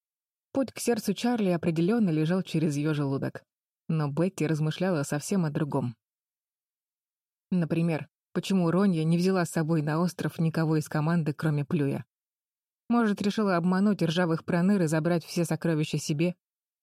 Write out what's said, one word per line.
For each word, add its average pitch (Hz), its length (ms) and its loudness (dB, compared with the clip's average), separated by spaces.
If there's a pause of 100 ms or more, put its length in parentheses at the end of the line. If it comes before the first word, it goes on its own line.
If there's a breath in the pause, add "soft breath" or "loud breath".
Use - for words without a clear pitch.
(520)
Путь 269 200 -2
к - 60 -16
сердцу 220 360 -2
Чарли 226 360 0
определенно 175 600 0
лежал 160 320 2
через 156 340 0
ее 151 180 0
желудок. 139 480 -2 (460)
Но 151 200 0
Бетти 151 380 -2
размышляла 156 560 0
совсем 165 420 -2
о 151 60 -2
другом. 135 460 -4 (1500)
Например, 165 580 -2 (240)
почему 180 380 0
Ронья 180 340 2
не 165 120 2
взяла 180 280 2
с - 60 -4
собой 160 320 0
на 156 180 -2
остров - 380 -4
никого 160 380 2
из 151 120 -2
команды, 156 440 0
кроме 147 320 -2
Плюя? 139 400 -2 (840)
Может, 220 340 2
решила 202 340 0
обмануть 185 460 2
ржавых 165 420 0
проныр 180 380 2
и 160 40 4
забрать 160 380 0
все 170 220 -2
сокровища 156 520 0
себе? 165 360 -2 (480)